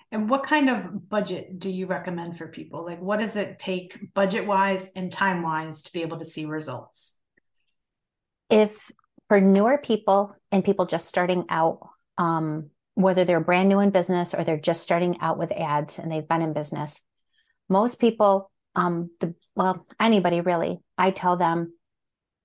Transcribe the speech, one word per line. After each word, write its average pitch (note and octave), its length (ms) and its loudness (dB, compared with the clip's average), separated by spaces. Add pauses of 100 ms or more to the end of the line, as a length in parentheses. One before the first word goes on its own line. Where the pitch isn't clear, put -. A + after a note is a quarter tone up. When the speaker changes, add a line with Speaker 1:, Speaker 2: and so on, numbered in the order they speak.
(120)
Speaker 1:
And G#3+ 180 -4
what C4+ 140 0
kind D4 260 2
of F#3+ 400 -6
budget F#3 500 -4
do F#3+ 100 -6
you F#3 160 -4
recommend E3+ 520 -6
for E3 100 -12
people? D#3+ 380 -14
Like, E3+ 160 -12
what G#3 180 -2
does G#3 160 -4
it - 240 -6
take - 540 -10
budget-wise G3 800 0
and F#3 180 -6
time-wise D#3+ 720 -2
to - 80 -16
be E3+ 100 -6
able D#3+ 180 -6
to D#3+ 60 -10
see D#3+ 200 -10
results? D3+ 720 -10 (1300)
Speaker 2:
If G#3+ 400 2 (380)
for G3+ 140 6
newer G3+ 360 6
people G3+ 560 0 (160)
and F#3+ 140 2
people F#3+ 220 2
just E3+ 240 -4
starting F3+ 400 0
out, E3 400 0 (280)
um, D#3+ 520 -2 (240)
whether F#3 320 4
they're E3+ 160 2
brand F3+ 260 2
new G3 120 4
in G3+ 100 4
business F3 440 0
or E3+ 120 -2
they're D#3+ 120 0
just E3 240 -2
starting F3 380 0
out D#3+ 180 -2
with D#3+ 140 -4
ads D3+ 480 -4
and E3 100 -6
they've D#3 180 -6
been E3 140 0
in D#3 120 -2
business, D3 480 -8 (640)
most G#3+ 320 2
people, G3+ 500 4 (260)
um, F3 440 -2
the, E3+ 160 -4 (200)
well, F#3 300 0 (140)
anybody F#3 400 4
really, F3 400 -2 (180)
I F#3 140 2
tell F3+ 240 0
them, E3+ 380 0 (720)